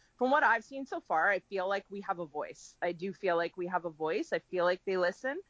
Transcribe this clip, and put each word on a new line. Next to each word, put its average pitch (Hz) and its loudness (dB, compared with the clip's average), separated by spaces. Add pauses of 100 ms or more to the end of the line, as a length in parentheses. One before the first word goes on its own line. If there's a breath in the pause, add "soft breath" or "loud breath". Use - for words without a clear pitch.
(180 soft breath)
from 254 2
what 294 6
I've 226 4
seen 269 -10
so 349 -6
far, 170 2
I 185 4
feel 190 -4
like 196 -2
we 202 -8
have 196 -4
a 175 -6
voice. - -10
I 180 0
do 175 -6
feel 175 0
like 170 0
we 175 -6
have 175 -2
a 170 -6
voice. 160 -2
I 170 2
feel 175 0
like 180 2
they 190 0
listen. 226 0 (100)